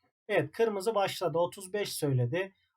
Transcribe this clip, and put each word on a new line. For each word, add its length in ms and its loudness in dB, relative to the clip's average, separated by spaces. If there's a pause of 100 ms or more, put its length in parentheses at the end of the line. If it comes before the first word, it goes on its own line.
(280)
Evet, 240 0
kırmızı 440 0
başladı. 420 0
Otuz 360 -2
beş 200 -4
söyledi. 640 0 (220)